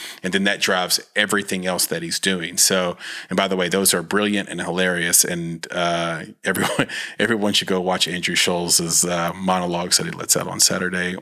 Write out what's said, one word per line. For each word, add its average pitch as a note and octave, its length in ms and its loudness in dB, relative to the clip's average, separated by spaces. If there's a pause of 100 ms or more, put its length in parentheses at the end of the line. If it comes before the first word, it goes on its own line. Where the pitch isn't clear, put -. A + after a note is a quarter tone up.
(240)
and F#2+ 100 -2
then G2 120 2
that G2 140 2
drives F2+ 400 0 (160)
everything G2+ 520 0
else F2 180 0
that E2 160 -4
he's E2+ 180 -4
doing. E2+ 380 -2
So, F2+ 400 2 (320)
and F#2+ 80 0
by G2 100 4
the F#2+ 80 0
way, F2+ 140 0
those G2 240 2
are F2+ 80 0
brilliant G2+ 480 0
and F2 120 -8
hilarious, F2 600 2
and, E2+ 480 -4
uh, E2+ 520 -2 (200)
everyone, G2 440 0 (160)
<laughs> - 160 -12
everyone G#2 340 2
should - 140 2
go F#2+ 120 2
watch F#2 280 0
Andrew F3 260 -4
Schulz's, F2 720 2
uh, F2 300 0
monologues F2+ 640 0
that F#2 80 0
he E2 60 -6
lets E2+ 240 -4
out F2+ 120 -2
on F2+ 120 -8
Saturday F#2 640 0